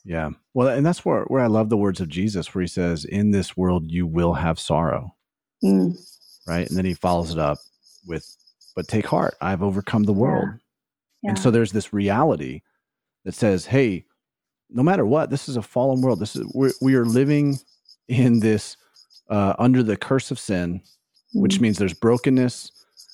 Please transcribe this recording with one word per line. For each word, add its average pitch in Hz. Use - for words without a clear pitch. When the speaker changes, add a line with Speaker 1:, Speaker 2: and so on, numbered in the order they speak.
Speaker 1:
Yeah. 80
Well, 127
and 139
that's 175
where, 143
where 131
I 120
love 110
the 110
words 101
of 90
Jesus, 90
where 95
he 87
says, 85
"In 104
this 98
world, 90
you 87
will 85
have 82
sorrow." 80
Speaker 2:
Mm. 185
Speaker 1:
Right. 87
And 78
then 92
he 90
follows 85
it 80
up 73
with, 80
"But 110
take 107
heart, -
I've 90
overcome 101
the 101
Speaker 2:
Yeah. 98
Speaker 1:
world." 131
And 208
Speaker 2:
Yeah. 190
Speaker 1:
so 135
there's 110
this 104
reality 101
that 90
says, 98
"Hey, 120
no 123
matter 165
what, 147
this 135
is 135
a 113
fallen 131
world. 127
This -
is, -
we're, 135
we 135
are 120
living 139
in 120
this, 107
uh, 101
under 127
the 107
curse -
of 127
sin, 90
which 196
Speaker 2:
Mm. -
Speaker 1:
means 113
there's 92
brokenness, 123